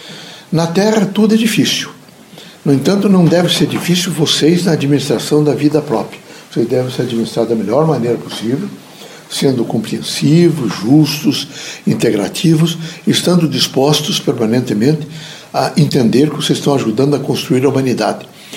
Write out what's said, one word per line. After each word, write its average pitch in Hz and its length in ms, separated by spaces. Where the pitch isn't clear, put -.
Na 165 140
terra 202 400
tudo 214 260
é 226 40
difícil. - 520
No 151 80
entanto, 185 380
não 185 160
deve 165 260
ser 185 140
difícil 175 460
vocês 160 520
na 165 100
administração 143 720
da 147 80
vida 147 300
própria. 107 380
Vocês 117 160
devem 127 240
se - 100
administrar 113 460
da 117 80
melhor 113 320
maneira 120 320
possível, 139 500
sendo 127 380
compreensivos, 147 1120
justos, 143 720
integrativos, 151 920
estando 175 420
dispostos 143 680
permanentemente 120 880
a 135 240
entender 135 540
que - 60
vocês - 240
estão 143 160
ajudando 127 400
a - 40
construir 131 460
a 139 40
humanidade. 117 580